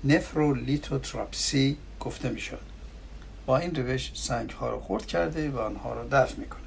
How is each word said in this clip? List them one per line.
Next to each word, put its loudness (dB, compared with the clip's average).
نفرولیتوتراپسی 2
گفته -4
می‌شود. -6
با 6
این 0
روش 0
سنگ‌ها -2
را -2
خرد -2
کرده 0
و -2
آنها -2
را -6
دفع 6
می‌کند. -10